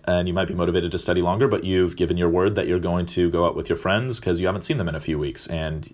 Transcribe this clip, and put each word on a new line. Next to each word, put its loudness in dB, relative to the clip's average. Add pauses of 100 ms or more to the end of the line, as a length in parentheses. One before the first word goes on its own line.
and 2
you -2
might 0
be -6
motivated 0
to -2
study 0
longer, 2
but 0
you've 2
given 0
your 2
word 2
that 0
you're 2
going 0
to 2
go 2
out 0
with -4
your 0
friends 0
'cause 0
you 2
haven't -2
seen -2
them -2
in -4
a -6
few -2
weeks, -6
and -6